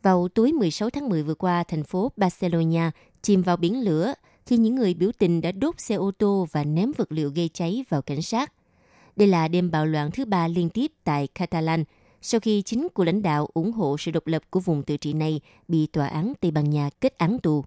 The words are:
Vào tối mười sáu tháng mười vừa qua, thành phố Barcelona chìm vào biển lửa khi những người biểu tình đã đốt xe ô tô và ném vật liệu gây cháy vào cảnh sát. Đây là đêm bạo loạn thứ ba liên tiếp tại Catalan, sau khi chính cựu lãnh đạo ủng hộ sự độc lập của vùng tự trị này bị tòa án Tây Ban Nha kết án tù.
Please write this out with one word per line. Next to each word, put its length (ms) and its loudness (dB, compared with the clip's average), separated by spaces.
Vào 260 4
tối 240 2
mười 200 2
sáu 180 -4
tháng 200 -6
mười 140 0
vừa 120 -4
qua, 280 0
thành 200 -6
phố 340 -4
Barcelona 760 0
chìm 200 4
vào 160 2
biển 240 0
lửa 320 0
khi 120 2
những 180 4
người 180 0
biểu 240 0
tình 240 2
đã 100 -2
đốt 260 -2
xe 180 -4
ô 220 -2
tô 340 2
và 120 0
ném 340 0
vật 140 -2
liệu 180 -2
gây 240 -2
cháy 360 -4
vào 120 0
cảnh 200 -6
sát. 320 -4
Đây 120 6
là 200 4
đêm 240 0
bạo 140 0
loạn 260 0
thứ 140 -4
ba 220 0
liên 220 0
tiếp 220 -2
tại 240 -2
Catalan, 560 -2
sau 180 0
khi 220 0
chính 340 -4
cựu 100 2
lãnh 160 0
đạo 320 0
ủng 180 -2
hộ 280 -2
sự 120 -6
độc 160 -2
lập 220 -2
của 100 0
vùng 240 -2
tự 140 -4
trị 160 -4
này 280 -2
bị 200 2
tòa 200 -2
án 320 -4
Tây 120 0
Ban 180 2
Nha 200 0
kết 160 0
án 220 0
tù. 280 0